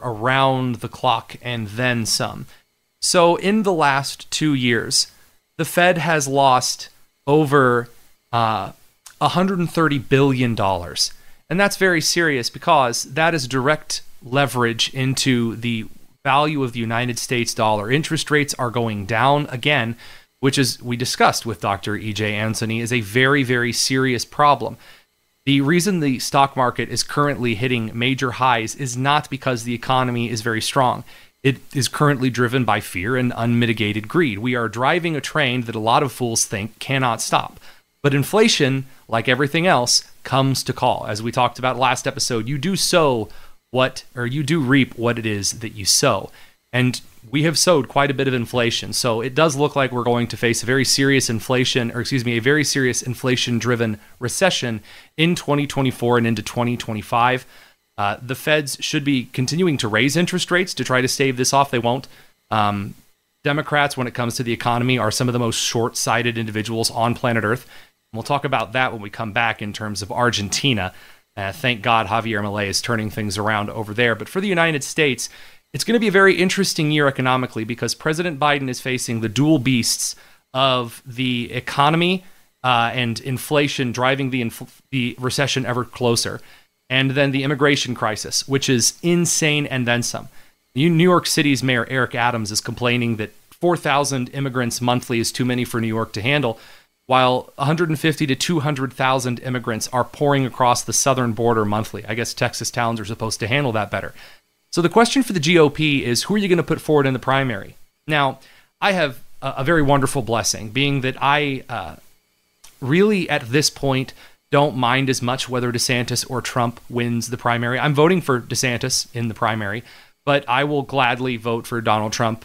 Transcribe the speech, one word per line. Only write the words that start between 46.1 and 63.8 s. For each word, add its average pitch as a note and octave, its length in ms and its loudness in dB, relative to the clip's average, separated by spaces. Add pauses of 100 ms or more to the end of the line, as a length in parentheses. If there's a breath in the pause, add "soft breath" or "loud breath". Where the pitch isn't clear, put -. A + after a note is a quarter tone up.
And B2 280 0 (300)
we D3 140 0
have D#3+ 140 0
sowed D#3 280 4
quite C#3 240 2
a C3+ 40 -4
bit C3+ 120 0
of B2+ 80 2
inflation. A#2 580 -2
So A#2 280 0
it B2+ 140 -6
does D3+ 200 4
look C#3+ 220 0
like C3 160 0
we're B2 100 -2
going A#2+ 260 2
to - 80 -8
face A#2+ 280 0
a - 20 -8
very B2+ 180 2
serious C3+ 460 2
inflation, B2 640 0
or A#2 80 -6
excuse A#2+ 240 -2
me, A#2+ 140 0
a - 20 0
very C#3+ 240 2
serious B2+ 380 0
inflation-driven A#2 960 -2 (180 loud breath)
recession A#2+ 600 -2 (360 loud breath)
in E3 200 2
twenty C#3+ 300 0
twenty-four A#2+ 520 0
and A#2 80 2
into A2 160 0
twenty A#2+ 340 -2
twenty-five. A#2+ 720 -2 (520 loud breath)
Uh, G2+ 220 -2
the B2+ 140 -8
Feds D3+ 440 -2
should D3+ 260 -4
be C3+ 280 0
continuing D3+ 460 0
to A#2 100 -2
raise B2+ 300 2
interest F3+ 320 0
rates F3+ 240 0
to C3 100 -4
try B2+ 160 2
to B2+ 80 2
stave C3+ 300 0
this C3 160 0
off. C#3 160 4
They B2 80 0
won't. A#2+ 280 -2 (440 soft breath)
Um, G#2 440 0 (480)
Democrats, C#3+ 540 0